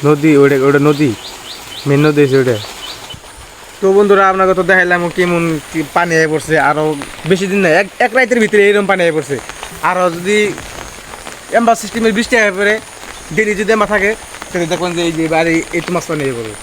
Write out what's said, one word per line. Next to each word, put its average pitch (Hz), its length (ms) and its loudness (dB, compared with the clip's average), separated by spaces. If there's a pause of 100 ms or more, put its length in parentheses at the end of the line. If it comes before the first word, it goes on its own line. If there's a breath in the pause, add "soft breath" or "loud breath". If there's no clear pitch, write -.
নদী, 151 240 4 (100)
ওটা, 139 160 6 (100)
ওটা 143 200 4
নদী, 147 240 2 (760)
মেইন 143 180 2
নদী 147 200 4
আছে 135 160 2
ওটা। 123 160 0 (1200)
তো 202 60 -2 (120)
বন্ধুরা, 202 340 6
আপনাকে 190 280 2
তো 185 100 2
দেখাইলাম 180 320 4 (160)
কেমন 175 260 2 (280)
কি 160 80 -4 (160)
পানি 175 220 0
হয়ে 160 160 4
পড়ছে, 156 220 -2 (140)
আরও 151 140 0 (460)
বেশি 190 220 2
দিন 202 120 0
না, 175 60 4 (100)
এক, 196 80 -2 (180)
এক 226 120 0
রাতের 247 260 2
ভিতরে 208 260 2
এরকম 208 220 2
পানি 190 140 2
হয়ে 160 120 2
পড়ছে। 139 180 -4 (540)
আরও 180 160 0 (100)
যদি 190 220 -2 (1200)
এম্বার 233 240 2
সিস্টেমের 226 360 -2
বৃষ্টি 240 240 0
হয়ে 208 160 2
পড়ে, 202 160 0 (600)
ডেলি 214 240 0
যদি 208 160 0
এম্বার 208 180 0
থাকে, 202 180 0 (380)
তাহলে 175 220 -2
দেখবেন 175 260 -4
যে 170 100 -2
এই 165 100 -2
যে 165 60 -2 (120)
বাড়ি 165 200 2 (200)
এই 170 100 -2
তো - 100 -8
মাছ 165 140 -4
পানি 156 160 -4
হয়ে 131 120 -4
পড়বে। 110 260 -10